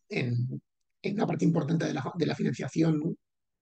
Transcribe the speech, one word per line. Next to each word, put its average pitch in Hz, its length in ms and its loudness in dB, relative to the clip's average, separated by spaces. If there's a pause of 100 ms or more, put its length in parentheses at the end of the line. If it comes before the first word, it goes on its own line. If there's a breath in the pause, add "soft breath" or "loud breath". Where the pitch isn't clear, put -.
en, 127 520 -2 (400)
en 202 140 -4
una 220 120 0
parte - 160 0
importante 165 420 2
de 151 80 -2
la, - 220 -4
de 160 100 0
la 147 100 0
financiación 156 800 0 (440)